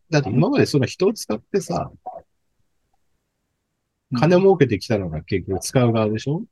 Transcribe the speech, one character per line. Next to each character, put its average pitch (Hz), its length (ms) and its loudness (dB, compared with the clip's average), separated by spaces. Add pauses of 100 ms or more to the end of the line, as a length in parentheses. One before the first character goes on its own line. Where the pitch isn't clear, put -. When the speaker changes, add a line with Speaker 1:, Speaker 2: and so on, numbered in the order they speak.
Speaker 1:
だ 151 120 2
っ - 20 -4
て - 80 -6
今 139 180 2
ま 277 100 0
で - 60 4
そ - 140 0
の 120 80 2
人 - 200 -2
を 226 60 2
使 - 200 -8
っ 107 60 -4
て - 220 -6
さ、 - 320 -8 (2250)
Speaker 2:
う 123 40 -2
ん。 - 20 -2
Speaker 1:
金 175 200 4
儲 190 180 6
け 139 100 4
て 104 120 -2
き - 100 -12
た 110 100 0
の 90 120 -4
が 78 120 -6
結 95 240 -4
局 95 140 -4
使 - 240 0
う 117 80 2
側 110 160 0
で 110 100 -2
し - 100 -8
ょ？ 165 240 -4